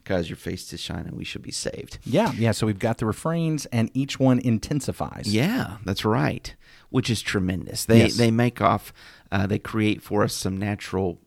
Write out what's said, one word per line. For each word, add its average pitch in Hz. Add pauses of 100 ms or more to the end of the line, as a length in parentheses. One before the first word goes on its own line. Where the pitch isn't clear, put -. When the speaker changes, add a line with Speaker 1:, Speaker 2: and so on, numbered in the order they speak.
Speaker 1:
cause 87
your 87
face -
to 85
shine, 85
and 85
we -
shall -
be -
saved." -
Speaker 2:
Yeah, 190
yeah. 113
So 110
we've 104
got 113
the 117
refrains, 156
and 113
each 139
one 131
intensifies. -
Speaker 1:
Yeah, 117
that's -
right, 117 (340)
which -
is 107
tremendous. 92
They, 113
Speaker 2:
Yes. 113
Speaker 1:
they 117
make 120
off, 104 (400)
uh, 98
they 101
create 107
for 104
us 113
some 95
natural 98